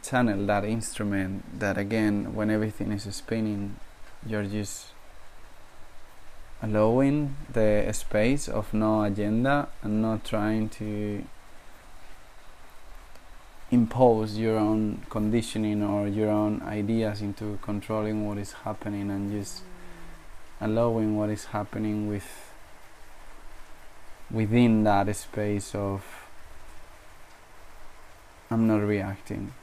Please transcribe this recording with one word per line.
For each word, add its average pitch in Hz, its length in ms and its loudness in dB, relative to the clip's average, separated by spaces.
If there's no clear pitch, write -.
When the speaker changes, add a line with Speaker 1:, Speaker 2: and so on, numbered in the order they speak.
Speaker 1:
channel, 110 440 2
that 101 180 2
instrument 101 920 -2
that, 98 200 0
again, 104 560 2
when 107 160 2
everything 107 420 0
is 104 120 -4
spinning, 104 640 -2
you're 107 180 -2
just 101 440 -4
allowing 131 720 6
the 107 420 6
space 110 560 2
of - 260 -2
no 107 280 4
agenda 110 680 2
and 107 200 2
not 110 220 0
trying 107 440 2
to 104 560 -4
impose 117 680 6
your 110 220 4
own 107 500 2
conditioning 107 760 2
or 104 240 2
your 107 220 2
own 107 340 2
ideas 107 600 0
into 101 400 -4
controlling 107 640 -2
what 104 100 -2
is 101 160 -6
happening, 104 460 -4
and 101 220 -2
just 101 300 -6
Speaker 2:
Mm. - 1040 -10
Speaker 1:
allowing 110 500 2
what 107 140 0
is 104 160 -4
happening 107 600 -2
with, - 440 -6
within 110 540 6
that 101 320 6
space 104 580 -2
of, 101 280 0
"I'm 113 160 6
not 107 160 6
reacting. 101 800 -2